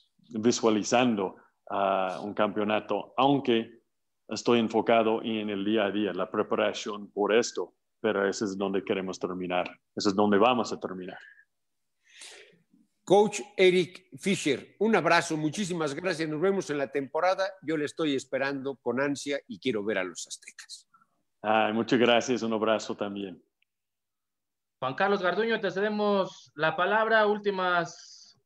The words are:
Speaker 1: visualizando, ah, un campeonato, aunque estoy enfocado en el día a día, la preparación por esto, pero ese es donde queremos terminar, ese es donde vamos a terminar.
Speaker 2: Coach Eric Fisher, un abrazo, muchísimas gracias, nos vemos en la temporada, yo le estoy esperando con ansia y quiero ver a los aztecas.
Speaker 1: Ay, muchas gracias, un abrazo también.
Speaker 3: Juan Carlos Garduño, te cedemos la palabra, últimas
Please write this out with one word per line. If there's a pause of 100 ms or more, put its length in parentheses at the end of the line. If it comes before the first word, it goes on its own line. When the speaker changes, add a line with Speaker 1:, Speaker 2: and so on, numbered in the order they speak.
(320)
Speaker 1:
visualizando, (320)
ah,
un
campeonato,
aunque (440)
estoy
enfocado
en
el
día
a
día,
la
preparación
por
esto, (260)
pero
ese
es
donde
queremos
terminar, (260)
ese
es
donde
vamos
a
terminar. (1800)
Speaker 2:
Coach (160)
Eric (100)
Fisher,
un
abrazo,
muchísimas
gracias,
nos
vemos
en
la
temporada, (180)
yo
le
estoy
esperando
con
ansia
y
quiero
ver
a
los
aztecas. (540)
Speaker 1:
Ay,
muchas
gracias,
un
abrazo
también. (1400)
Speaker 3:
Juan
Carlos
Garduño,
te
cedemos
la
palabra,
últimas